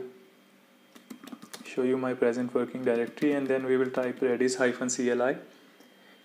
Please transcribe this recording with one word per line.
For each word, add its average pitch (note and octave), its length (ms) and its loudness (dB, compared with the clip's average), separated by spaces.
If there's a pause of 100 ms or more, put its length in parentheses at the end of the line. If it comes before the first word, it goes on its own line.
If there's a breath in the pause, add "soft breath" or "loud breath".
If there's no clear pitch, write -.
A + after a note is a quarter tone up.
(1700)
show - 160 -4
you B2+ 140 2
my B2+ 180 -2
present A#2+ 400 0
working B2+ 300 -2
directory, A#2+ 480 2
and C#3 160 0
then C3 180 0
we B2+ 100 4
will B2+ 140 2
type B2+ 300 -2
Redis B2+ 380 2
hyphen B2 320 0
C B2 200 0
L B2 120 2
I. C3+ 140 2 (880 soft breath)